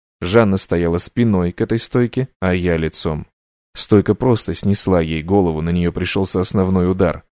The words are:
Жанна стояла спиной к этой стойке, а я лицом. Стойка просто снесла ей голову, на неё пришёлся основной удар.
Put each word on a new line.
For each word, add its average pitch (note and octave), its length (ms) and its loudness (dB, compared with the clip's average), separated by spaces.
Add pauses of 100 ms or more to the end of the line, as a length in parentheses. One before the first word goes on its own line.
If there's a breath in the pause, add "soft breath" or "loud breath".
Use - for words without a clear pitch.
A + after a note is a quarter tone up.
(200)
Жанна F#2+ 380 2
стояла E2+ 400 0
спиной F#2+ 540 0
к - 100 -10
этой A2+ 160 0
стойке, B2 520 -2 (100)
а F#2 160 0
я F2 200 0
лицом. D#2+ 520 -4 (480)
Стойка G2+ 400 2
просто A#2 400 0
снесла G2 440 0
ей D#2+ 220 -2
голову, F2 400 2
на E2 80 -2
неё F2 220 0
пришёлся F2+ 480 -2
основной F#2 520 0
удар. F2 320 -2 (100)